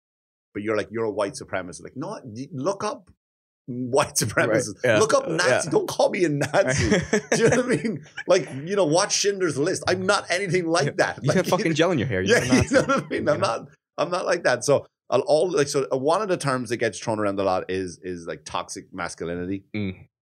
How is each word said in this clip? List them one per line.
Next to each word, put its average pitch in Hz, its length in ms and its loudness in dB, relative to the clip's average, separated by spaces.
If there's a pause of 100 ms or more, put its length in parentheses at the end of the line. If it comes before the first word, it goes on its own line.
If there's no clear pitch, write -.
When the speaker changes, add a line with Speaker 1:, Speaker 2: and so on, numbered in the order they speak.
(540)
Speaker 1:
but 104 80 -8
you're 107 160 -4
like, 95 140 -4
"You're 113 140 -6
a 107 60 -2
white 101 220 -4
supremacist." 90 500 -10
Like, 85 140 -16
no, 185 260 -10
y-, 120 300 -14
look 165 300 -4
up - 260 -10 (560)
white 127 500 -2
supremacist. 110 600 0
Speaker 2:
Right, - 100 -6
yeah, 110 140 4
Speaker 1:
Look - 160 4
up - 100 0
Speaker 2:
uh, - 60 -6
Speaker 1:
Nazi. 170 180 2
Speaker 2:
yeah. - 220 2
Speaker 1:
Don't - 160 2
call - 240 2
me - 140 0
a 156 40 2
Nazi. 143 600 2
Speaker 2:
<laughs> 208 420 0
Speaker 1:
Do 220 120 4
you 226 60 6
know 240 80 4
what 254 80 0
I - 20 -4 (160)
mean? 196 220 -6 (220)
Like, 180 200 4 (180)
you 190 100 -4
know, 190 100 4
watch 175 280 2
Schindler's 185 440 0
List. 147 300 -2
I'm 185 180 0
not 202 240 2
anything 180 380 0
like 165 180 2
Speaker 2:
Yeah. - 120 -2
Speaker 1:
that. 123 260 0
Speaker 2:
You - 60 0
Speaker 1:
Like, 165 80 2
Speaker 2:
have 180 100 2
fucking 185 200 0
Speaker 1:
you 165 60 2
Speaker 2:
gel 156 180 4
in 160 80 2
your 107 80 0
hair. 95 140 0
You're 220 160 4
Speaker 1:
Yeah, - 60 2
<laughs> - 80 0
Speaker 2:
a 262 40 8
Nazi. 240 200 4
Speaker 1:
you 262 60 8
know - 60 -2
what 269 160 0
I - 60 -14
mean? - 200 -2
I'm 147 60 4
Speaker 2:
You 170 60 -2
know? 190 60 2
Speaker 1:
not, - 200 -4 (300)
I'm 156 140 -2
not 180 140 -4
like 170 180 0
that. 123 200 2
So, 135 220 2 (240)
I'll, 127 120 2
all, 156 300 2
like, 147 160 2
so, 143 240 -2
uh, 135 60 0
one 156 240 2
of 208 80 -4
the 175 80 0
terms 127 320 -2
that 117 80 -2
gets 113 220 -2
thrown 110 200 -4
around 101 200 -2
a 98 40 -2
lot 92 260 0
is, 92 340 -4
is, 87 240 -10
like, 78 180 -12
toxic 90 480 -10
masculinity. 90 680 -8 (120)
Speaker 2:
Mm. 95 320 -8 (240)